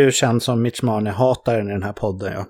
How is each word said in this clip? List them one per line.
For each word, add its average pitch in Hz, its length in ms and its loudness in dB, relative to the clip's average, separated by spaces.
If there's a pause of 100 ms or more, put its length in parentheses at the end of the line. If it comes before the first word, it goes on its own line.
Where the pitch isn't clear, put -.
ju 131 80 6
känd 120 300 2
som 120 200 0
Mitch 120 200 -2
Marner-hataren 110 840 0
i 101 40 -6
den 98 100 -4
här 101 100 -6
podden, 98 400 -4
ja. 98 180 -8